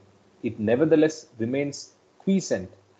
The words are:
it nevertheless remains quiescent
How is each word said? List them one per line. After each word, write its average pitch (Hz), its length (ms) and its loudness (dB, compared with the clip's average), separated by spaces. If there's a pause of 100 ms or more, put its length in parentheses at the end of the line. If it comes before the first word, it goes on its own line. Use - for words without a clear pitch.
(420)
it 113 160 -6
nevertheless 151 680 2 (120)
remains 139 540 -6 (280)
quiescent 135 500 -2 (300)